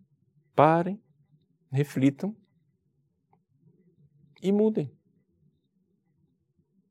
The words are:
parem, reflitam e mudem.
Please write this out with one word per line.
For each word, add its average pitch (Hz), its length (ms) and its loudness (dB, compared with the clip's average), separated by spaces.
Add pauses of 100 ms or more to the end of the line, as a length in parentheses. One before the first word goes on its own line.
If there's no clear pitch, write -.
(560)
parem, 170 440 2 (680)
reflitam 139 680 -2 (2000)
e 185 80 -2
mudem. 208 400 0 (2000)